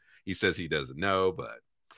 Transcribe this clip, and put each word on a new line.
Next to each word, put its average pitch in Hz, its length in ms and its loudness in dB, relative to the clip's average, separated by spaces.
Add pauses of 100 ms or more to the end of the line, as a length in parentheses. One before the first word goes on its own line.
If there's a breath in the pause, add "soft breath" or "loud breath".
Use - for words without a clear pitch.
(260 soft breath)
He 95 80 -2
says 90 240 2
he 85 100 -6
doesn't 69 300 -2
know, 95 340 2
but 110 280 -10 (380 loud breath)